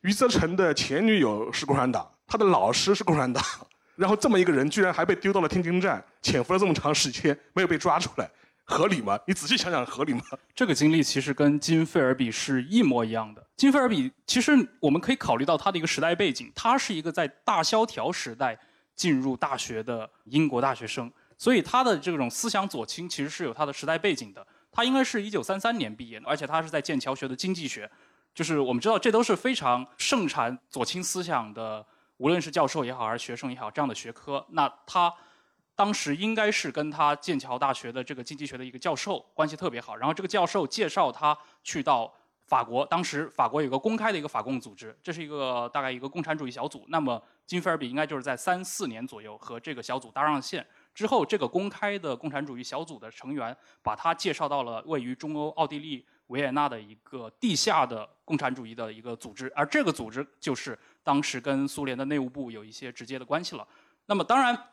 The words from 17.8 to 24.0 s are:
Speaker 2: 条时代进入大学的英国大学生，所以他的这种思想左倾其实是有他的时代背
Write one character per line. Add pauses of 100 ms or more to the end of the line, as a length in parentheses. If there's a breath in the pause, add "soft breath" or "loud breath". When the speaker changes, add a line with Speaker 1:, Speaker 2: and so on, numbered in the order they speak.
Speaker 2:
条
时
代 (380 soft breath)
进
入
大
学
的 (180)
英
国
大
学
生， (260 soft breath)
所
以
他
的
这
种
思
想
左
倾
其
实
是
有
他
的
时
代
背